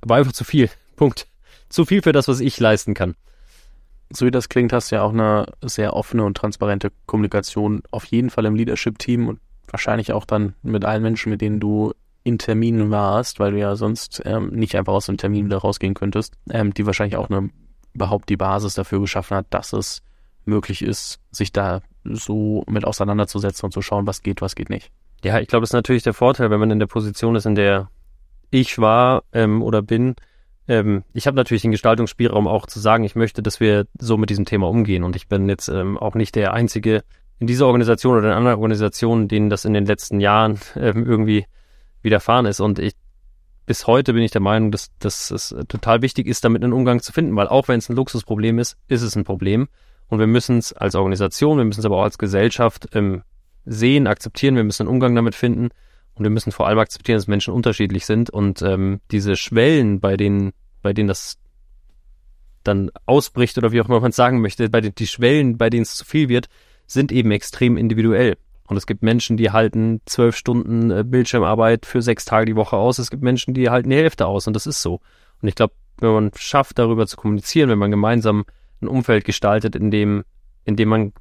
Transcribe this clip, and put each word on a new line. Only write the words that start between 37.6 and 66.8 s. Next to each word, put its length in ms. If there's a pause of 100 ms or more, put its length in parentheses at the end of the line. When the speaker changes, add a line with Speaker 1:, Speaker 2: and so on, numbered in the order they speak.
Speaker 1:
Organisation 500
oder 120
in 60
anderen 240
Organisationen, 720
denen 220
das 140
in 100
den 120
letzten 340
Jahren, 380 (100)
<laughs> 80
ähm, 280
irgendwie 420 (560)
widerfahren 440
ist. 140
Und 180
ich, 160 (720)
bis 200
heute 260
bin 100
ich 80
der 100
Meinung, 300
dass, 280
dass 320
es 240 (120)
total 360
wichtig 260
ist, 160
damit 180
einen 100
Umgang 280
zu 120
finden, 220
weil 140
auch 200
wenn's 200
ein 80
Luxusproblem 600
ist, 180 (100)
ist 160
es 140
ein 80
Problem. 440 (400)
Und 120
wir 80
müssen's 440
als 220
Organisation, 640
wir 60
müssen's 200
aber 120
auch 80
als 140
Gesellschaft, 760
ähm, 280 (440)
sehen, 400
akzeptieren, 480
wir 100
müssen 180
einen 120
Umgang 200
damit 200
finden 360 (440)
und 80
wir 80
müssen 220
vor 140
allem 120
akzeptieren, 400
dass 80
Menschen 260
unterschiedlich 540
sind 240
und, 320
ähm, 380 (100)
diese 260
Schwellen, 640
bei 160
denen, 360 (300)
bei 100
denen 160
das 300 (1200)
dann 280 (140)
ausbricht 540
oder 140
wie 80
auch 80
immer 120
man's 160
sagen 240
möchte, 300
bei 100
den, 140
die 120
Schwellen, 520
bei 100
denen 140
es 140
zu 80
viel 240
wird, 200 (380)